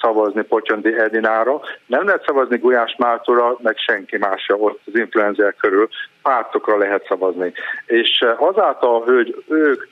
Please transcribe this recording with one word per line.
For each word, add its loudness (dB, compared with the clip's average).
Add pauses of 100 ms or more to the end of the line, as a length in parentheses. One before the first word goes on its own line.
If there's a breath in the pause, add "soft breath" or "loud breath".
szavazni 0
Pocsondi 0
Edinára, 0 (240 loud breath)
nem -2
lehet 0
szavazni 0
Gulyás 2
Mártóra, 0
meg -2
senki -4
másra -2
ott -2
az -4
influencer 0
körül, 2 (320 loud breath)
pártokra 0
lehet 0
szavazni. -2 (320 loud breath)
És, 0
eh, 0
azáltal, 2
hogy 0
ők 0